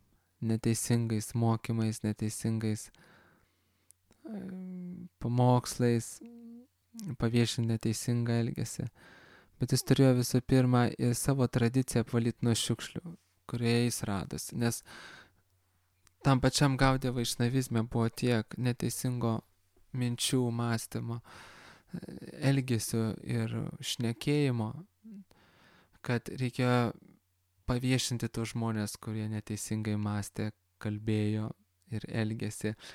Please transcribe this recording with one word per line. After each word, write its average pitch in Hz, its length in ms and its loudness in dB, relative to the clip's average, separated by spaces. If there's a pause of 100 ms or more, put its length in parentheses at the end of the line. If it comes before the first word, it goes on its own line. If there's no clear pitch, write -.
(420)
neteisingais 113 920 0
mokymais, 113 680 0
neteisingais, 107 840 -2 (1400)
e, 214 160 -10 (800)
pamokslais, 123 1000 2 (1000)
paviešint 117 500 2
neteisingą 117 760 0
elgesį. - 440 -4 (720)
Bet - 160 0
jis 127 100 2
turėjo 135 360 6
visų 123 260 2
pirma 123 420 6 (100)
ir 123 200 2
savo 135 300 2
tradiciją 123 580 2
apvalyt 117 400 0
nuo 117 80 4
šiukšlių, - 480 -2 (480)
kurioje 120 380 2
jis - 180 -4
radosi. - 520 -4
Nes 117 260 0 (1400)
tam 131 180 6
pačiam 135 360 2
Gaudija 131 380 2
vaišnavizme 120 760 0
buvo 113 200 0
tiek 120 480 0
neteisingo 120 800 -2 (540)
minčių, 123 480 0 (100)
mąstymo, 117 680 -4
e, - 800 -16 (500)
elgesio 117 640 2 (120)
ir 117 300 -2 (280)
šnekėjimo, 120 920 0 (1300)
kad 120 260 -2
reikėjo 123 640 2 (760)
paviešinti 123 640 0
tuos 113 240 -4
žmones, 110 440 -2
kurie 107 300 -6
neteisingai 107 720 -4
mąstė, 104 520 -2 (300)
kalbėjo 107 680 0 (380)
ir 110 200 -8
elgėsi, 107 680 -4 (200)